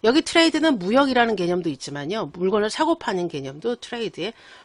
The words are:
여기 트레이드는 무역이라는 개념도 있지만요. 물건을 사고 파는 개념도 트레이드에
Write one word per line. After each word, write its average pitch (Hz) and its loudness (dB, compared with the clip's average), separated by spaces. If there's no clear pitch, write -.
여기 254 4
트레이드는 320 2
무역이라는 240 2
개념도 175 -2
있지만요. 143 -6
물건을 202 0
사고 320 0
파는 185 -4
개념도 151 -6
트레이드에 220 -8